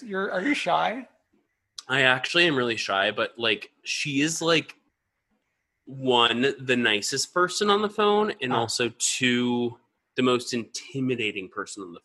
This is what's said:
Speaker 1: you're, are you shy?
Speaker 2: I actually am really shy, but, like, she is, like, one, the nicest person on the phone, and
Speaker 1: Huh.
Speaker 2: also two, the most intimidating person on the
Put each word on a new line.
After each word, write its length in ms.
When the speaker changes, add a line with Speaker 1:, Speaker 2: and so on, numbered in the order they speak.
Speaker 1:
you're, 280
are 100
you 120
shy? 540
Speaker 2:
I 140
actually 440
am 80
really 220
shy, 340
but, 260
like, 340
she 380
is, 200
like, 340
one, 760
the 160
nicest 580
person 360
on 120
the 80
phone, 520
and 100
Speaker 1:
Huh. 80
Speaker 2:
also 400
two, 800
the 40
most 320
intimidating 960
person 320
on 120
the 120